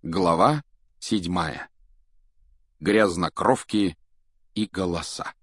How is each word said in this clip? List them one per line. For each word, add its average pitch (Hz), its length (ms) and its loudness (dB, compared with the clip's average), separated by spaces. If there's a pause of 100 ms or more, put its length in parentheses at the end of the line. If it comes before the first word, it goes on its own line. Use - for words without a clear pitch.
(100)
Глава 92 520 2 (360)
седьмая. 85 680 -4 (1120)
Грязнокровки 98 1120 2 (600)
и 107 100 -2
голоса. 87 800 -6